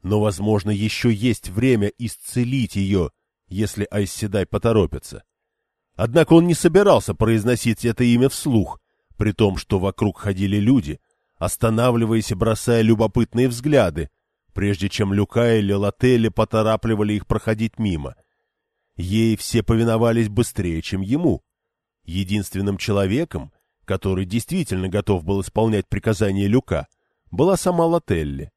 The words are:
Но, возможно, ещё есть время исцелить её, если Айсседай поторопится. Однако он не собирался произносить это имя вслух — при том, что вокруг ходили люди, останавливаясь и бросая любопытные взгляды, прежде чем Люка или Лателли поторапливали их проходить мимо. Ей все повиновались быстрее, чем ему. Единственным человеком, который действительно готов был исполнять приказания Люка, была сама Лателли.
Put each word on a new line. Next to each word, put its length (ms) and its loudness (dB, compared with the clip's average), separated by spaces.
Но, 180 0
возможно, 500 0
ещё 380 -2
есть 400 0
время 500 0
исцелить 760 -4
её, 340 0
если 420 -4
Айсседай 560 -4
поторопится. 800 -2
Однако 400 4
он 120 8
не 80 2
собирался 600 4
произносить 720 0
это 200 0
имя 240 4
вслух — 520 -2
при 160 -2
том, 240 2
что 220 -4
вокруг 400 -2
ходили 400 -2
люди, 420 0
останавливаясь 960 0
и 40 -2
бросая 480 0
любопытные 680 2
взгляды, 600 0
прежде 360 -2
чем 240 -2
Люка 440 2
или 160 0
Лателли 560 2
поторапливали 840 0
их 120 -6
проходить 520 -4
мимо. 380 -4
Ей 360 2
все 260 -2
повиновались 680 2
быстрее, 540 -4
чем 180 -6
ему. 420 -2
Единственным 720 -4
человеком, 720 -2
который 400 -2
действительно 640 -4
готов 340 -2
был 160 -2
исполнять 480 -2
приказания 580 -2
Люка, 400 0
была 260 2
сама 300 0
Лателли. 720 -2